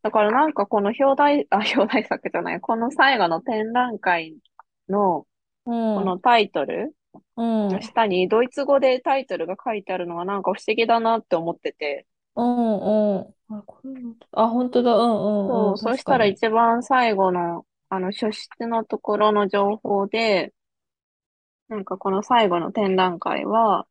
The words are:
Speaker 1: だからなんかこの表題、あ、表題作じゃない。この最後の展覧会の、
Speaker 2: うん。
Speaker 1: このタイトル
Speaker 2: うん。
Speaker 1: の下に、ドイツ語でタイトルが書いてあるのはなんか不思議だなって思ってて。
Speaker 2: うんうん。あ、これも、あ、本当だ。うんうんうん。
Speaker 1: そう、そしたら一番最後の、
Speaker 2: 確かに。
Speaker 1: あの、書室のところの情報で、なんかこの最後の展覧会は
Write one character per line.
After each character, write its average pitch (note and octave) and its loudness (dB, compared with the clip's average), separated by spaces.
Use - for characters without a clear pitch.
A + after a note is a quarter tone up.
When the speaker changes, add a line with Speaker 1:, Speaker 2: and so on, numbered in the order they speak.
Speaker 1:
だ D#4+ -2
か G#3+ 4
ら G#3 4
な C4+ 2
ん D4+ -2
か G3+ -2
こ G#3 0
の G3+ 0
表 C4+ 4
題、 D4 2
あ、 F#3+ 2
表 G#3+ 0
題 A3+ 0
作 - -6
じ - -6
ゃ E3+ -2
な E3+ -6
い。 F#3 -8
こ A3+ -2
の A#3 -2
最 C#4 2
後 F3+ 2
の E3+ -2
展 A3 -4
覧 B3 -2
会 E3 -2
の、 F#3 0
Speaker 2:
う A#3+ -8
ん。 A3+ -2
Speaker 1:
こ G3 -2
の F#3 -2
タ A#3 4
イ G3+ 0
ト D3 -2
ル B3 -6
Speaker 2:
う A#3 -6
ん。 A3 0
Speaker 1:
の G3 -2
下 - 0
に、 F#3 0
ド A3 4
イ B3+ -2
ツ C#4 -6
語 C#4 4
で B3+ 2
タ C#4 0
イ C4 -4
ト - -8
ル - -4
が F#3 -8
書 A#3 -6
い G#3 -6
て F#3 -6
あ F#3 -4
る F3 -6
の E3+ -10
は F3 -6
な G3 -4
ん F#3+ -6
か F#3 -2
不 - -8
思 A3 0
議 A3+ 2
だ A#3 4
な A3+ 2
っ G#3+ -6
て - -2
思 E3 -4
っ - -10
て D3+ -8
て。 D3 -8
Speaker 2:
う A#3 -2
ん G#3+ 0
う - -4
ん。 - -18
あ、 G#3+ -14
こ - -20
れ C4 -12
も、 A#3 -12
あ、 A3+ 2
本 B3 -2
当 B3 2
だ。 A#3+ 4
う G#3+ 4
ん - 4
う A#3 2
ん G#3 0
う G3 0
ん。 G3+ -6
Speaker 1:
そ A3 -4
う、 B3+ 0
そ - -2
し - -10
た C4 2
ら A3 4
一 G3+ 0
番 A#3 2
最 A#3+ 2
後 F#3+ 2
の、 F3+ -2
Speaker 2:
確 E3+ -2
か F#3+ -4
に。 F#3 -4
Speaker 1:
あ - -2
の、 G3 -4
書 G#3+ -4
室 - -12
の A3+ -2
と G#3 -6
こ G#3 -2
ろ G#3+ 4
の G#3 2
情 G3+ 0
報 G3 -2
で、 G#3+ 0
な G#3+ -8
ん F#3+ -8
か F#3 -6
こ G3 -4
の G3 0
最 A3+ 2
後 F3 0
の D#3+ -6
展 G3 0
覧 F#3 0
会 - -4
は G#3+ 2